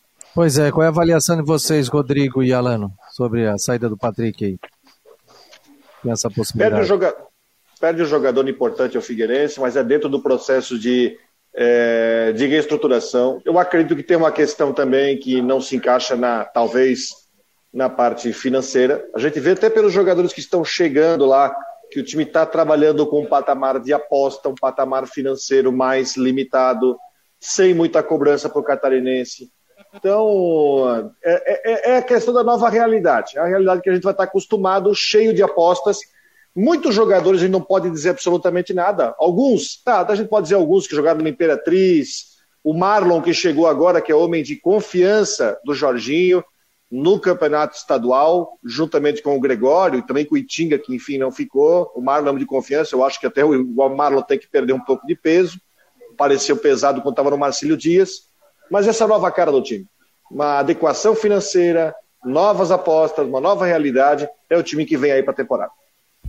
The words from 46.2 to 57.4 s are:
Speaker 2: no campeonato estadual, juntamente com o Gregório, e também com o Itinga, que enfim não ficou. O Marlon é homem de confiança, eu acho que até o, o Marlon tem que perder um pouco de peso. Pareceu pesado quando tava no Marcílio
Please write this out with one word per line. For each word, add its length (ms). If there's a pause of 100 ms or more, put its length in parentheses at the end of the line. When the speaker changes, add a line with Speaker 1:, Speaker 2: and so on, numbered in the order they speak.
Speaker 2:
no 260
campeonato 600
estadual, 880
juntamente 560
com 140
o 60
Gregório, 580
e 60
também 200
com 100
o 20
Itinga, 400
que 160
enfim 240
não 140
ficou. 640
O 60
Marlon 260
é 40
homem 120
de 60
confiança, 460
eu 80
acho 160
que 80
até 180
o, 160
o 340
Marlon 260
tem 180
que 80
perder 260
um 60
pouco 280
de 80
peso. 420 (600)
Pareceu 400
pesado 440
quando 140
tava 140
no 80
Marcílio 400